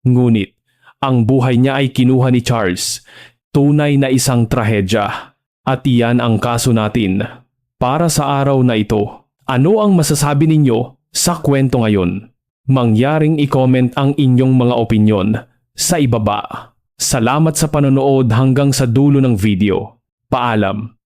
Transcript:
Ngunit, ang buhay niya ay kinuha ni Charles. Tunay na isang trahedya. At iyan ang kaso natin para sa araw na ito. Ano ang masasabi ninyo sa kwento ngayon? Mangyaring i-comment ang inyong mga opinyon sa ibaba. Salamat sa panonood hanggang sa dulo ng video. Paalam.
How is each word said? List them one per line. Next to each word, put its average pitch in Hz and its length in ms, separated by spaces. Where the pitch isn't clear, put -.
Ngunit, 123 560
ang 127 240
buhay 127 380
niya 135 180
ay 135 160
kinuha 127 380
ni 120 100
Charles. 104 640
Tunay 147 400
na 135 160
isang 120 380
trahedya. 104 880
At 131 220
iyan 120 340
ang 113 220
kaso 120 340
natin 107 480
para 151 320
sa 139 320
araw 135 220
na 120 100
ito. 104 540
Ano 143 340
ang 208 160
masasabi 147 540
ninyo 127 480
sa 170 240
kwento 135 480
ngayon? 98 480
Mangyaring 135 760
i-comment 131 560
ang 143 220
inyong 131 400
mga 123 180
opinyon 107 540
sa - 240
ibaba. 104 720
Salamat 147 560
sa 156 160
panonood 135 640
hanggang 131 400
sa 139 80
dulo 135 400
ng 120 160
video. 101 600
Paalam. 107 800